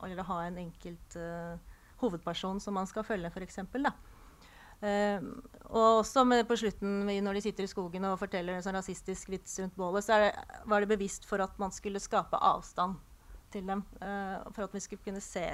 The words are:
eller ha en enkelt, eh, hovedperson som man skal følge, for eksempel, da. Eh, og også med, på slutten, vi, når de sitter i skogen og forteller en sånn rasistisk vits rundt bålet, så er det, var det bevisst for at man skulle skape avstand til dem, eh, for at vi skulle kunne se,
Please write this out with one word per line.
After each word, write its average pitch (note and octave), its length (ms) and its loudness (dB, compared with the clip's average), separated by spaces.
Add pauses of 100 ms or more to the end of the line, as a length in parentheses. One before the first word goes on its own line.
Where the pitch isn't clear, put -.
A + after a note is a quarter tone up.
eller F#3 180 -6
ha F3 220 -4
en F3 120 -6
enkelt, F3 580 -12
eh, E3+ 420 -8 (440)
hovedperson F#3+ 580 -2
som G3+ 140 -6
man F#3+ 140 0
skal G#3+ 160 -4
følge, F#3 280 -2
for F#3 100 -8
eksempel, F#3+ 420 -4
da. C#4+ 80 4 (880)
Eh, G3+ 380 2 (500)
og A3+ 320 8
også B3+ 240 6
med, A#3+ 220 6
på A#3 100 2
slutten, G3+ 480 0
vi, G3+ 160 2
når G3 140 0
de G3+ 60 0
sitter G#3 220 -2
i G3 40 -2
skogen F#3 380 -4
og F#3+ 120 0
forteller F#3 380 -2
en F3+ 80 -4
sånn F#3+ 100 -2
rasistisk F#3+ 560 -6
vits - 300 -8
rundt F#3+ 180 -4
bålet, F#3+ 260 0
så A#3 120 4
er G#3+ 160 8
det, - 140 -8 (200)
var G#3 160 6
det G3+ 80 2
bevisst G3 360 0
for G#3 140 -2
at F#3+ 200 -2
man G3 100 -2
skulle G3 300 -6
skape G3 420 0
avstand F3+ 540 2 (560)
til F#3+ 160 -8
dem, G3 160 -2 (180)
eh, G3 380 -6 (140)
for G#3 100 -6
at F#3+ 100 -8
vi G3+ 60 -6
skulle - 260 -12
kunne G3 160 -6
se, F3 320 -6